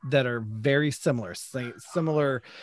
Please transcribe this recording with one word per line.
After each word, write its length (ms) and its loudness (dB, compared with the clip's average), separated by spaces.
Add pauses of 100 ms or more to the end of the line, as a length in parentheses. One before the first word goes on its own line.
that 160 4
are 160 -2
very 520 2
similar, 420 -2
sa-, 440 -8
similar 640 0 (200)